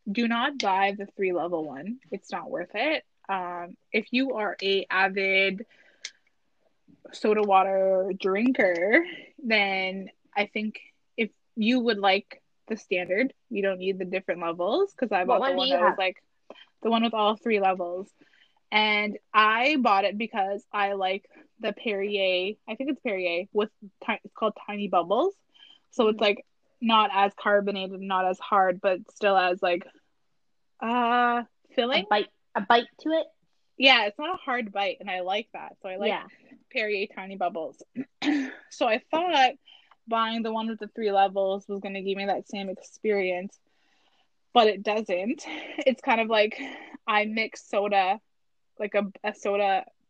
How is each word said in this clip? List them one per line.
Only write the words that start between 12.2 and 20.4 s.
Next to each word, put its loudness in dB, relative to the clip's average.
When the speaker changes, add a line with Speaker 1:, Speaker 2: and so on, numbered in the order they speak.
Speaker 1:
the -4
standard, -2
you -4
don't 0
need -4
the -4
different -6
levels, -2
'cause -4
I 0
Speaker 2:
What -6
Speaker 1:
bought 4
the -2
Speaker 2:
one 0
do -2
Speaker 1:
one 0
Speaker 2:
you 0
Speaker 1:
that 2
was, 6
Speaker 2:
have? 0
Speaker 1:
like, -2
the 0
one 2
with -2
all 2
three 0
levels. -2
And 2
I 4
bought 4
it -2
because -4